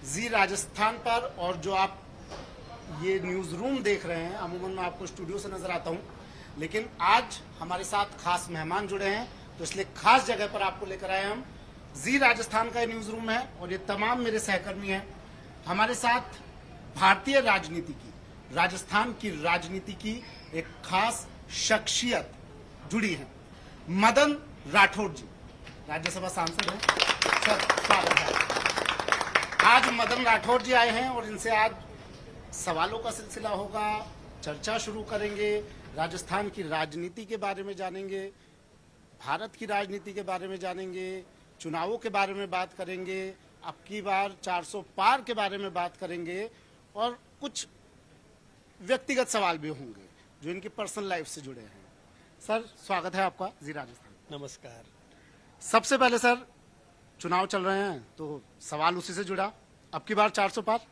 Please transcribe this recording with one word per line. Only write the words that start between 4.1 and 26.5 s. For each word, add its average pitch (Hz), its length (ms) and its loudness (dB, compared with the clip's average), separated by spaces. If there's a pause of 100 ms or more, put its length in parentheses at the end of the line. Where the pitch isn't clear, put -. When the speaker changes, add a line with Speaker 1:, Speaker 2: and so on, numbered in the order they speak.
Speaker 1:
हैं, 180 100 -6
अमूमन 180 360 -6
मैं 190 120 -4
आपको 175 240 -4
studio 185 320 -8
से 202 100 -8
नजर 185 220 -6
आता 165 200 -4
हूं, 175 80 -2 (640)
लेकिन 208 300 -4 (100)
आज 214 420 6 (160)
हमारे 180 260 -4
साथ 202 220 2
खास 175 440 0
मेहमान 170 360 -2
जुड़े 196 200 -2
हैं, 214 520 -4
तो 160 60 -6
इसलिए 190 200 -4 (120)
खास 247 300 8
जगह 208 260 0
पर 202 100 0
आपको 190 240 -2
लेकर 190 240 -6
आए 190 140 2
हम। 220 200 -2 (600)
जी 262 140 4
राजस्थान 226 520 4
का 240 100 -2
ये 233 60 2
न्यूज़ 220 240 -6
रूम 226 200 -4
है 240 300 -2
और 180 120 -6
ये 185 60 -4
तमाम 214 420 0
मेरे 226 180 2
सहकर्मी 196 500 -2
हैं। 196 280 -2 (480)
हमारे 208 300 2
साथ 240 260 4 (760)
भारतीय 202 440 6
राजनीति 170 520 2
की, - 220 -14 (400)
राजस्थान 185 580 2
की 170 300 -6
राजनीति 175 500 0
की 220 300 -6 (320)
एक 165 120 -4 (180)
खास 208 440 2 (240)
शख्सियत 220 800 2 (580)
जुड़ी 208 240 2
है, 135 120 -8 (640)
मदन 247 560 6 (240)
राठौड़ 196 420 6
जी, - 120 -12 (640)
राज्यसभा 170 400 -4
सांसद 170 420 -2